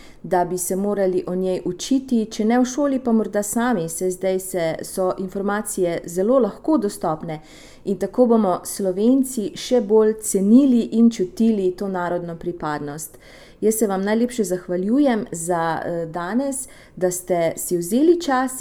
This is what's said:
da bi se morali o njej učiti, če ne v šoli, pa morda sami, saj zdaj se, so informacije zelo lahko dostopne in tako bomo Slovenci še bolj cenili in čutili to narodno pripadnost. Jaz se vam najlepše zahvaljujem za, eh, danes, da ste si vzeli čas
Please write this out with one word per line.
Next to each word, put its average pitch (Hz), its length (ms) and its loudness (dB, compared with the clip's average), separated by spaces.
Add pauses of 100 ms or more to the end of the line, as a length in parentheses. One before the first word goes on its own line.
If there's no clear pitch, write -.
(220)
da 175 220 2
bi 175 140 -4
se 185 180 -4
morali 196 500 0
o 180 80 -4
njej 185 300 -2
učiti, 233 640 0
če - 140 -2
ne 226 140 4
v 254 60 4
šoli, 269 340 0
pa 247 140 -2
morda 208 300 0
sami, 226 460 -2
saj 185 220 -2
zdaj 185 300 -2
se, 170 420 -2
so 185 360 -2
informacije 190 880 -2
zelo 190 320 2
lahko 262 400 0
dostopne 165 600 -4 (440)
in 190 140 -2
tako 196 280 2
bomo 220 380 4
Slovenci 208 920 0
še - 240 0
bolj 220 420 4
cenili 233 640 4 (100)
in 233 120 6
čutili 202 640 0
to 202 120 -6
narodno 175 480 -4
pripadnost. 151 800 -8 (420)
Jaz 214 180 2
se 233 80 2
vam 190 160 0
najlepše 226 420 0
zahvaljujem 196 880 0
za, 165 520 -2
eh, 170 220 -4
danes, 202 600 -4 (280)
da 180 140 0
ste 175 460 0
si - 200 -4
vzeli 262 440 4
čas 262 400 -2